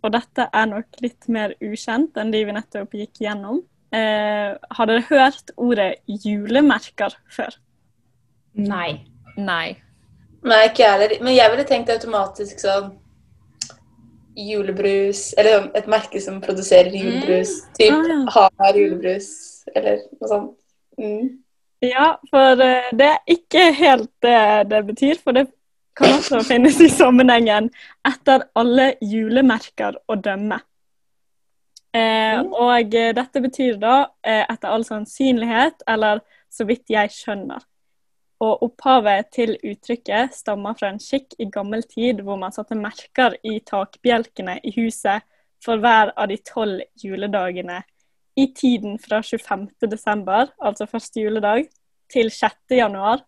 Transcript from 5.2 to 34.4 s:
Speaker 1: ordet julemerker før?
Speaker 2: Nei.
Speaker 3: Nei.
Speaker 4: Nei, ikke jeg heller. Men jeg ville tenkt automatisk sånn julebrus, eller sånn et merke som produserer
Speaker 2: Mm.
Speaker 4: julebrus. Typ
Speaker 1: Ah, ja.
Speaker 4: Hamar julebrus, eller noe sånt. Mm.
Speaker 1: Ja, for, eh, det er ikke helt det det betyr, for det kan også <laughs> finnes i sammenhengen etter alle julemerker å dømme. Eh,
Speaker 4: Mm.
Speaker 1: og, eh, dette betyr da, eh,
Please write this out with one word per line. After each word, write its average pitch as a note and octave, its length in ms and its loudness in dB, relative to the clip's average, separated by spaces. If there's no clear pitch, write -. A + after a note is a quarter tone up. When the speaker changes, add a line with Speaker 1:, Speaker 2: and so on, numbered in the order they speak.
Speaker 1:
ordet G#3 400 -2
julemerker G#3 1080 0
før? - 280 -10
Speaker 2:
Nei. G3 500 -6
Speaker 3:
Nei. F3+ 420 -6
Speaker 4:
Nei, A3 200 6
ikke A3 180 4
jeg G#3 140 6
heller. G#3+ 220 2
Men B3+ 180 2
jeg A3+ 160 8
ville C#4 160 -2
tenkt A#3+ 240 0
automatisk G#3+ 720 -6
sånn G2 260 -2
julebrus, G3+ 1040 -4
eller G#3+ 260 6
sånn G3 140 -10
et G#3 120 -4
merke G#3+ 340 -2
som G3 200 -12
produserer F#3 480 2
Speaker 2:
Mm. G3 80 -8
Speaker 4:
julebrus. A#3 680 -4
Typ A3 180 4
Speaker 1:
Ah, D#4+ 160 0
ja. D4+ 220 -2
Speaker 4:
Hamar G3 440 4
julebrus, F#3+ 920 -4
eller G#3 240 0
noe A3 80 -8
sånt. G#3 280 -4
Mm. A#3 400 -6
Speaker 1:
Ja, C4 360 0
for, C4 300 6
eh, B3+ 320 2
det B3 140 4
er D4+ 200 2
ikke E4+ 480 4
helt C4 360 4
det G#3+ 460 4
det G#3+ 180 0
betyr, C4+ 320 0
for - 140 -4
det C4 160 2
kan - 120 4
også C4 340 2
<laughs> A#3+ 60 -4
finnes B3 320 4
i D#4+ 80 10
sammenhengen A#3+ 840 4
etter C4+ 500 2
alle B3+ 480 2
julemerker A3 920 0
å A3 80 -4
dømme. G3 440 -6
Eh, A3 460 0
Speaker 4:
Mm. F#4+ 140 -6
Speaker 1:
og, A#3+ 400 2
eh, A3+ 180 2
dette B3+ 300 -4
betyr B3+ 360 -2
da, B3 280 2
eh, A3 240 0